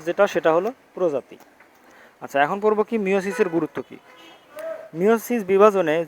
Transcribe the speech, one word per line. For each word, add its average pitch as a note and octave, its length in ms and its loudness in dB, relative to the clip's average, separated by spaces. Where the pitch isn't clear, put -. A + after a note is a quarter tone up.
যেটা, F#3 200 2
সেটা E3+ 260 0
হলো F#3 200 0
প্রজাতি। D3 420 -4
আচ্ছা, C#3 220 0
এখন F3 180 0
পড়ব G#3+ 220 0
কি A3+ 160 -4
মিয়োসিসের G3 500 -2
গুরুত্ব D#3+ 400 -4
কী। - 80 -20
মিয়োসিস G#3+ 500 0
বিভাজনে F#3 640 4